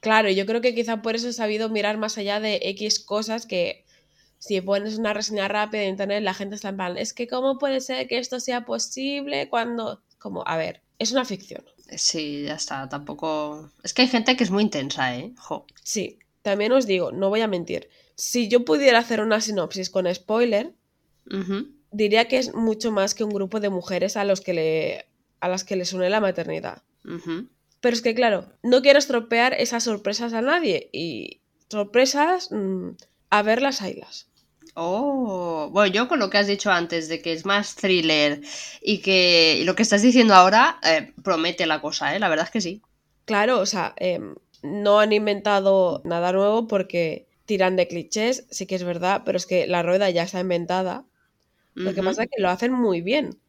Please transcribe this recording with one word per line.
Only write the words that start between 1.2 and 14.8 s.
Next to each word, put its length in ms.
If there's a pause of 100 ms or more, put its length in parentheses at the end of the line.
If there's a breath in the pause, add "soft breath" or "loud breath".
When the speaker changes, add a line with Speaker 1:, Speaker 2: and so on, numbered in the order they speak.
Speaker 1:
he 60
sabido 340
mirar 300
más 200
allá 220
de 220
X 380
cosas 460
que 380 (540)
si 240
pones 360
una 160
reseña 340
rápida 340
en 80
internet, 320
la 120
gente 220
está 140
en 60
plan, 220
"Es 140
que 160
¿cómo 300
puede 240
ser 260
que 100
esto 220
sea 240
posible 880
cuando?". 520 (160)
Como, 280
a 100
ver, 260 (160)
es 140
una 140
ficción. 380 (320)
Speaker 2:
Sí, 480
ya 100
está, 340
tampoco. 840 (140)
Es 100
que 80
hay 60
gente 280
que 80
es 60
muy 140
intensa, 520